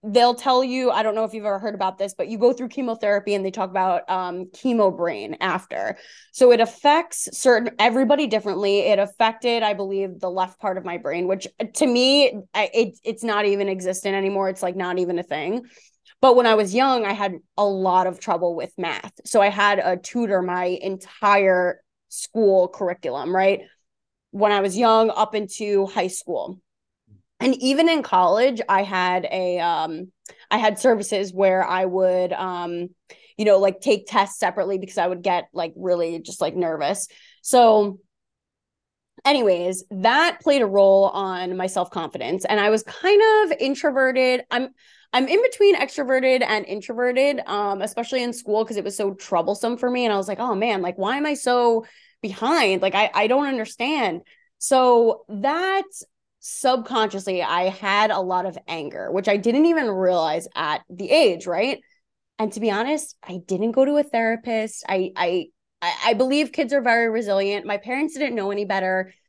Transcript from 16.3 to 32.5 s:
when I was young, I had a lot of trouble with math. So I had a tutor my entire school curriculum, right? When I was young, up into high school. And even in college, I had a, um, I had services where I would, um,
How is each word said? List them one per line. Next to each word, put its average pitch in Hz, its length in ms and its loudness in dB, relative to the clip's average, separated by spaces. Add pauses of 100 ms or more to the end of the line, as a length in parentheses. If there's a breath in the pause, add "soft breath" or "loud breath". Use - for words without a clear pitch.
when 247 100 6
I 226 80 6
was 208 220 0
young, 254 300 2
I 196 80 -2
had 196 240 -4 (200)
a 208 80 2
lot 190 400 2
of 180 140 -4
trouble 170 360 -2
with - 220 -8
math. 170 360 -6 (120)
So 214 160 2
I 202 80 4
had 202 300 2
a 180 180 0
tutor 196 460 -2
my 180 220 -2
entire 190 1160 0 (280)
school 190 580 2
curriculum, 170 680 -6
right? 190 260 2 (680)
When 208 220 0
I 202 80 2
was 190 180 -2
young, 226 320 4
up 214 240 -2
into 202 540 -2
high 190 200 -2
school. 180 520 -8 (840)
And 262 200 2
even 277 280 2
in 311 120 2
college, 214 680 2
I 196 160 2
had 185 460 -2
a, 180 300 -2
um, 165 520 -4 (380 loud breath)
I 214 80 0
had 214 220 0
services 202 540 0
where 190 340 2
I 185 160 -2
would, 185 480 0
um, 175 580 -6 (480 soft breath)